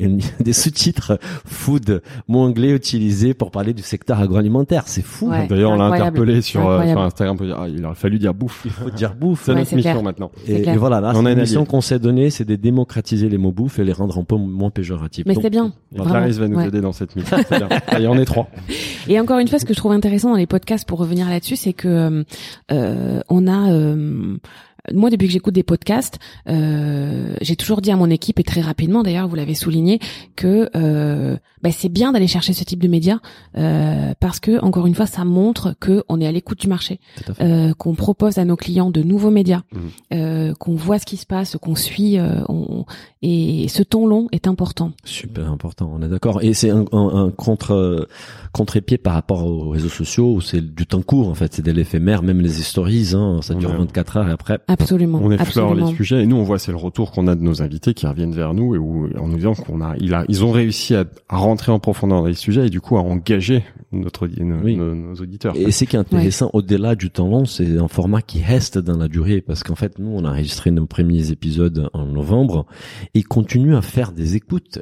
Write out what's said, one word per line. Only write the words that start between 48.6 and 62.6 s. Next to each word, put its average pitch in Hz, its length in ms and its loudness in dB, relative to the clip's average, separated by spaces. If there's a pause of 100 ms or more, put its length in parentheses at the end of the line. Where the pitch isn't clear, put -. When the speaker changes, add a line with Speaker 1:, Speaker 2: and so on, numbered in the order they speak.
Speaker 1:
par 87 160 0
rapport 85 300 0
aux 80 260 -2
réseaux 78 180 -2
sociaux, 120 460 0
où 92 60 0
c'est 85 200 -2
du 80 260 -6
temps 92 160 0
court, 131 260 2
en 82 60 -2
fait, 80 200 -2
c'est 78 100 -6
de 82 80 2
l'éphémère, 85 500 0
même 92 180 2
les 87 80 2
stories, 90 640 0
hein, 95 280 0
ça 82 120 -6
Speaker 3:
On 87 40 -2
Speaker 1:
dure 87 140 -2
Speaker 3:
a 82 60 -2
Speaker 1:
vingt-quatre 90 400 -4
heures 98 100 0
et 82 40 0
après. 104 260 -4 (100)
Speaker 2:
Absolument, 170 540 2
Speaker 3:
On 104 80 4
effleure 185 400 2
Speaker 2:
absolument. 165 200 2
Speaker 3:
les 165 60 -4
sujets, 123 260 2
et 104 40 4
nous, 123 100 4
on 110 60 2
voit, 98 160 0
c'est - 120 -6
le 87 60 -4
retour 90 340 -4
qu'on 90 180 0
a 90 60 4
de 82 80 -2
nos 80 200 0
invités 78 320 -2
qui - 120 -4
reviennent 80 280 -4
vers 82 200 -2
nous, 117 200 0
et 82 40 0
où, 78 300 -4 (100)
en 80 100 -6
nous 82 80 -2
disant 101 180 0
qu'on 80 280 -6
a, 80 160 -6
il 87 160 0
a, 85 140 0
ils 98 160 2
ont 117 80 2
réussi 113 420 0
à, 95 100 2 (240)
à 90 80 -4
rentrer 107 360 2
en 107 60 4
profondeur 98 420 0
dans 82 60 0
les 85 80 0
sujets, 120 320 0